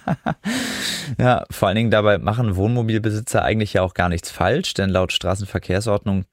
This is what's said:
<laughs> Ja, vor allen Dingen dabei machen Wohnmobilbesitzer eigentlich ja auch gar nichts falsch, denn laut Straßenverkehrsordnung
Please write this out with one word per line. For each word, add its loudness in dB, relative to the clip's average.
<laughs> -4
Ja, 2
vor 0
allen 2
Dingen 2
dabei 4
machen 0
Wohnmobilbesitzer 0
eigentlich 0
ja 2
auch 0
gar 2
nichts -2
falsch, 0
denn 0
laut 2
Straßenverkehrsordnung -2